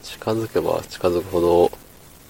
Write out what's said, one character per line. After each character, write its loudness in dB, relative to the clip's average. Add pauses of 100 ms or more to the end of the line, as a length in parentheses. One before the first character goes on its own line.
近 -8
づ -2
け -2
ば -2
近 -2
づ 0
く -8
ほ 0
ど 4 (580)